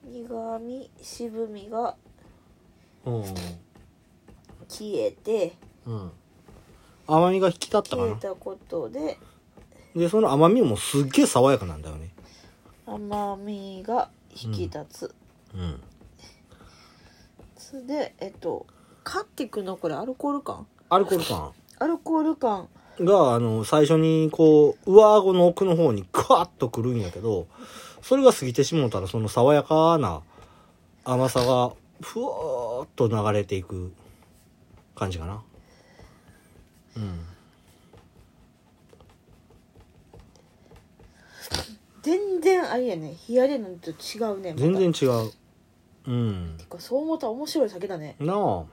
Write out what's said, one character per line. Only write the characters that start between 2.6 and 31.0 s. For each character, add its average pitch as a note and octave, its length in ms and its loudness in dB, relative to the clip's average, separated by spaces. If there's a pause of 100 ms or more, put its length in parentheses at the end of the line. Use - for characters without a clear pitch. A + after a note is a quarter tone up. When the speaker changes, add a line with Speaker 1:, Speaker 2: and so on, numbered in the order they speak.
Speaker 2:
う B2+ 60 -6
ん。 A2+ 120 -4 (1400)
Speaker 1:
消 G#3+ 360 -8
え G3+ 80 -2
て。 G3+ 420 -4 (340)
Speaker 2:
う A#2 60 -8
ん。 F#2+ 180 -10 (960)
甘 E3 240 4
み F#3+ 80 0
が F#3 80 2
引 F3 60 0
き - 120 -12
立 - 120 -2
っ G3+ 40 2
た - 100 -12
か B2+ 60 -6
な。 B2 60 -4
Speaker 1:
消 G#2+ 140 -4
え - 20 -12
た F#3+ 160 -10
こ F#3+ 220 -14 (100)
と D#3+ 220 -8
で。 D4+ 280 -8 (800)
Speaker 2:
で、 E3+ 140 2
そ G#3+ 120 2
の D#3 100 4
甘 D3+ 180 6
み A#3+ 120 4
も A#2 160 2
す - 260 0
っ - 20 0
げ G3 180 4
え - 20 6
爽 C3 260 4
や C3 60 4
か G2 80 -4
な E2+ 100 -10
ん D2+ 60 -14
だ D#2 80 -14
よ D2+ 60 -14
ね。 D#2 180 -16 (720)
Speaker 1:
甘 G#3 520 -6
み G3 460 -12
が A3+ 260 -4 (200)
引 A2+ 220 -12
き G2+ 120 -6
立 D3+ 260 -10
つ。 - 260 -14 (400)
Speaker 2:
う - 20 -12
ん。 F#2 40 -10
う - 20 -8
ん。 D#2+ 200 -10 (1700)
Speaker 1:
そ - 200 -20
れ C4 60 -14
で、 C4+ 360 -6
え - 80 -10
っ G3 60 -14
と、 - 340 -8 (360)
カ - 180 -6
ッ - 20 -10
て - 240 -10
く G#3 160 -10
の F#3 140 -10
こ F3 100 -6
れ D3+ 80 -4
ア F3 100 -8
ル B3+ 80 -8
コ C#4+ 160 -6
ー C#4+ 40 -2
ル C#4+ 80 -6
感？ E2+ 260 -12 (220)
Speaker 2:
ア F3+ 100 6
ル G3 60 4
コ F#3+ 100 0
ー - 40 2
ル D#3+ 60 -4
感。 D#2 260 -6 (280)
Speaker 1:
ア C#4 80 0
ル E4+ 100 0
コ D#4+ 220 -2
ー D#4 40 0
ル D#4 120 0
感。 G#3 320 -2 (320)
Speaker 2:
が、 F3 340 6
あ A#2 60 2
の、 A2+ 240 -2
最 D3+ 220 4
初 D#3+ 140 4
に D#3+ 320 2
こ D3+ 540 8
う、 F#3+ 60 0
上 G#3+ 240 10
顎 F#3+ 180 4
の F3+ 140 6
奥 F3 180 2
の F3+ 100 2
方 D#3+ 160 4
に G2+ 200 -4
カ - 100 -2
ー F3 220 4
ッ E3+ 140 -6
と B2 120 -4
く A#2+ 120 -8
る B2 100 -2
ん A#2+ 80 -2
や F#2 120 -6
け - 80 -14
ど、 G2 280 -4 (540)
そ - 140 2
れ C4+ 80 2
が B3 80 10
過 - 140 -2
ぎ B2 80 -4
て C#3 100 2
し E3 120 -2
も C#3+ 120 2
う - 20 0
た G2+ 120 -4
ら、 F#2+ 60 -6
そ A2+ 120 -4
の A2 80 -2
爽 B2+ 260 4
や C#3+ 100 4
か D#3+ 340 4
な F2+ 240 -2 (840)